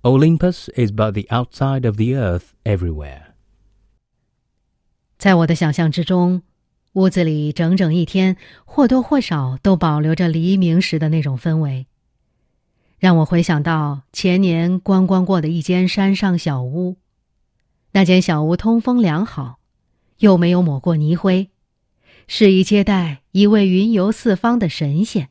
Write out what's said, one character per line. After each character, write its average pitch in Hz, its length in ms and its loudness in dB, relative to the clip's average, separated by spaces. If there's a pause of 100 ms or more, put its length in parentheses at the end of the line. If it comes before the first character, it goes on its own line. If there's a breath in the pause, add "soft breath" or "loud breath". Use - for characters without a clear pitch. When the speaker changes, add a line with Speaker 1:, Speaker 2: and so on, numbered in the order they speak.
Speaker 1:
Olympus 160 720 2
is 110 160 0
but 110 200 -2
the 101 180 -6
outside 127 540 -4
of 107 120 -2
the 117 180 -2
earth 92 400 -4 (100)
everywhere. 76 580 -6 (2000)
Speaker 2:
在 190 160 2
我 165 120 2
的 165 80 0
想 156 160 -2
象 160 220 0
之 175 100 -4
中， 180 380 0 (540)
屋 190 160 2
子 180 140 -2
里 151 280 -2
整 175 240 0
整 170 180 0
一 175 120 0
天， 190 320 0 (260 loud breath)
或 269 240 0
多 254 140 2
或 277 180 0
少 135 400 -4
都 196 160 2
保 151 240 0
留 156 140 0
着 170 160 0
黎 170 260 0
明 175 240 2
时 165 180 -4
的 156 120 -2
那 160 100 0
种 135 160 -4
氛 160 200 -2
围， 135 300 -4 (1120)
让 180 200 4
我 156 80 2
回 170 160 0
想 147 200 -2
到 147 420 -4 (100)
前 185 260 0
年 175 400 0
观 190 260 2
光 185 200 0
过 180 160 0
的 156 60 -4
一 165 120 -4
间 180 260 0
山 196 300 0
上 185 220 -2
小 139 240 -4
屋。 180 340 -6 (960)
那 196 100 2
间 180 200 4
小 151 200 -2
屋 165 140 0
通 226 240 0
风 247 220 0
良 156 240 0
好， 127 340 -12 (600)
又 196 180 6
没 175 100 2
有 180 140 2
抹 143 180 -2
过 165 160 -2
泥 151 180 0
灰， 185 360 -2 (760 soft breath)
适 208 240 4
宜 185 140 4
接 208 180 2
待 180 380 -2 (120)
一 202 140 4
位 208 220 4
云 196 240 2
游 196 180 0
四 214 240 -2
方 233 240 0
的 185 120 -2
神 156 340 -2
仙。 160 260 -6